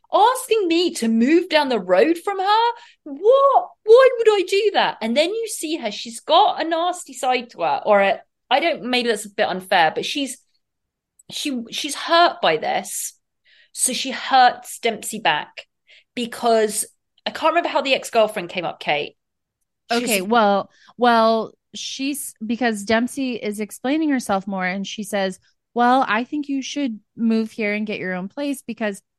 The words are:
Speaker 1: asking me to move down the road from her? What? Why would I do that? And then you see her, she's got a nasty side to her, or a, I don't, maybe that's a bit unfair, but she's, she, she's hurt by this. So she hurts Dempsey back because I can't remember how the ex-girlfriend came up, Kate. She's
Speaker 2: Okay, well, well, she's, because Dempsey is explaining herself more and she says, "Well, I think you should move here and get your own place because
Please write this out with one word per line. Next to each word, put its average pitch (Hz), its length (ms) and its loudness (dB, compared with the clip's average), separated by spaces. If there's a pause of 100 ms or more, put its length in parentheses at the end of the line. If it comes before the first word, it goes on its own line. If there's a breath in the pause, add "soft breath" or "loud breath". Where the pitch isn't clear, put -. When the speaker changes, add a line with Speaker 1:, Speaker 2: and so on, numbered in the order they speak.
(120)
Speaker 1:
asking 440 560 2
me 330 260 2
to 226 140 -2
move 269 400 4
down 294 220 2
the 240 100 0
road 190 380 4
from 392 200 -4
her? 440 340 2 (320 loud breath)
What? 480 640 4 (160)
Why 494 240 10 (100)
would 453 100 2
I 415 180 4
do 392 280 0
that? 196 260 2
And 226 160 -2
then 320 160 2
you 453 160 -6
see 320 280 -8
her, 233 140 -8
she's 226 300 -12
got 349 400 2
a 320 80 -4
nasty 339 460 -6
side 254 360 -4
to 185 120 -10
her, 147 240 -2
or 202 140 6
a, 196 200 0 (300)
I 269 100 4
don't, 302 240 -2
maybe 247 240 -2
that's 214 180 -2
a 202 40 -18
bit - 180 -2
unfair, 180 460 2
but - 100 -4
she's, 277 340 -6 (920)
she, 254 400 -8
she's - 240 -8
hurt - 480 2
by 165 160 4
this. - 560 -6 (580 soft breath)
So - 200 -4
she 262 180 -6
hurts - 720 2
Dempsey 214 400 -6
back - 460 -4 (480 soft breath)
because 226 680 -2 (400)
I 214 60 -6
can't 311 220 0
remember 330 160 0
how 302 140 -2
the 269 120 0
ex-girlfriend 214 560 0
came 175 140 -6
up, - 160 -8
Kate. 151 360 -4 (760)
She's 233 100 0
Speaker 2:
Okay, 220 200 0
well, 202 480 2 (260 soft breath)
well, 226 560 2 (220)
she's, - 600 -8 (100)
because 220 400 -2
Dempsey 240 520 -2
is 208 240 -8
explaining 285 480 -2
herself 220 380 -2
more 190 180 -4
and 190 220 -4
she - 160 -10
says, 190 360 -4 (360)
"Well, 247 340 4
I 214 160 0
think 294 240 -6
you 277 140 -4
should 247 360 -6 (160)
move 226 380 0
here 208 220 -4
and 208 120 -4
get 208 140 -6
your 185 140 -6
own 185 140 -6
place 285 340 -6
because 208 400 -8 (160)